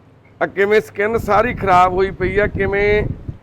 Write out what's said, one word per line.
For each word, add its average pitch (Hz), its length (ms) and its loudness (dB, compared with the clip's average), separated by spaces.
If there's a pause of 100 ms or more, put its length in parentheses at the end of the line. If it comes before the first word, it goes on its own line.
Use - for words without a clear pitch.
(440)
ਆ - 20 0
ਕਿਵੇਂ 202 360 0
ਸਕਿਨ 214 360 -4
ਸਾਰੀ 214 360 0
ਖਰਾਬ 185 400 2
ਹੋਈ 190 180 0
ਪਈ 185 280 -4
ਆ, 208 80 2
ਕਿਵੇਂ 202 560 0 (400)